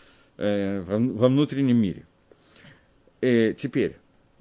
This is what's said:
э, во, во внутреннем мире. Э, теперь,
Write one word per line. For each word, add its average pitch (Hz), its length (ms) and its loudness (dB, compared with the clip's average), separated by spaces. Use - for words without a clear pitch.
э, 101 440 -4
во, 92 180 -4
во 120 300 2
внутреннем 135 480 2
мире. 104 300 0
Э, 117 340 2
теперь, 123 420 -4